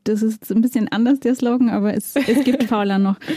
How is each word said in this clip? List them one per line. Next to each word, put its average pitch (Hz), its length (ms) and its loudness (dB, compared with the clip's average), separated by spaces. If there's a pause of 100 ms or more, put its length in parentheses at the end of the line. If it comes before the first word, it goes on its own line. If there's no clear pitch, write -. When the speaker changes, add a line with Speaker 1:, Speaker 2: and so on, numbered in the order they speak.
Speaker 1:
das 214 180 0
ist 220 300 -4
ein 208 80 2
bisschen 233 280 0
anders, 247 320 2
der 240 140 0
Slogan, 247 340 0
aber 208 260 0
es, - 200 -6
es 262 300 2
gibt 254 220 0
Speaker 2:
<laughs> - 20 -4
Speaker 1:
Paula 202 300 0
noch. 196 180 2 (200)